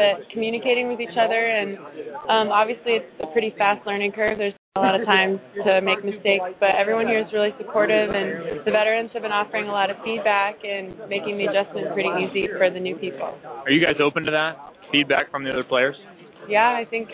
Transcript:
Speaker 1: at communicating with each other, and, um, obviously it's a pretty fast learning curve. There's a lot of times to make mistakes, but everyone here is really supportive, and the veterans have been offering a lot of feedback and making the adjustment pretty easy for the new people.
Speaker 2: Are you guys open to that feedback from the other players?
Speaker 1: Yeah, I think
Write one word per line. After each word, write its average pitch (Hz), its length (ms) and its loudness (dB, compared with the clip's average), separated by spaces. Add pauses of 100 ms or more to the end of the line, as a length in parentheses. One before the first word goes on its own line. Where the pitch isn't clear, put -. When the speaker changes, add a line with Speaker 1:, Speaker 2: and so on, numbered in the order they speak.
Speaker 1:
at 202 300 2
communicating 233 580 0
with 233 100 -4
each 233 160 -8
other, 226 300 2
and, 202 320 -2 (500)
um, 220 240 4
obviously 226 420 2
it's 220 120 -2 (160)
a 160 60 -6
pretty 220 240 0
fast 202 340 2
learning 202 280 -2
curve. 220 260 0
There's 202 160 -4 (200)
a 196 60 0
lot 190 140 4
of - 100 -2
times 190 340 4 (240)
to 190 180 4
make 190 220 0
mistakes, 202 420 0 (140)
but 196 160 6
everyone 220 320 2
here 226 120 2
is 214 120 -4
really 208 280 2
supportive, 214 500 2
and 165 560 -4
the 214 60 0
veterans 220 420 2
have 226 80 -6
been 214 100 -6
offering 208 380 -2
a - 20 -6
lot 196 200 0
of 196 120 -10
feedback 208 640 0
and 190 320 -8 (120)
making 202 280 -4
the 202 80 -2
adjustment 196 480 -2
pretty 185 160 -2 (140)
easy 190 240 -2
for 185 240 2
the 180 80 -6
new 185 160 -4
people. - 420 -8 (280)
Speaker 2:
Are 135 60 0
you 160 140 6
guys - 140 2
open 147 260 2
to 156 60 -2
that 156 260 0 (340)
feedback 139 380 2
from 139 140 -6
the 135 80 -4
other 131 120 -2
players? 131 320 2 (520)
Speaker 1:
Yeah, 214 240 4
I 233 140 -4
think 226 280 -6